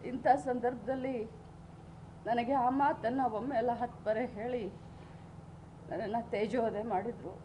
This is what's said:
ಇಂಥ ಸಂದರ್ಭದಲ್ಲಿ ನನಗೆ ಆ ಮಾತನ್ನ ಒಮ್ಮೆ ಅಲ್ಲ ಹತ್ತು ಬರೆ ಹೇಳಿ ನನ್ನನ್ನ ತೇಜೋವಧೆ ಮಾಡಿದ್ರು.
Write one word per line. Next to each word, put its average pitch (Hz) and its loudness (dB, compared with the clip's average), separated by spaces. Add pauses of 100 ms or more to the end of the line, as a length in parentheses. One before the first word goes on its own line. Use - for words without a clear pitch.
ಇಂಥ 247 -2 (220)
ಸಂದರ್ಭದಲ್ಲಿ 254 0 (1080)
ನನಗೆ 240 4
ಆ 254 6
ಮಾತನ್ನ 269 4 (180)
ಒಮ್ಮೆ 254 0
ಅಲ್ಲ 233 4 (100)
ಹತ್ತು - -6
ಬರೆ 220 2
ಹೇಳಿ 233 -2 (1300)
ನನ್ನನ್ನ 202 -2 (140)
ತೇಜೋವಧೆ 214 2
ಮಾಡಿದ್ರು. 202 -2 (120)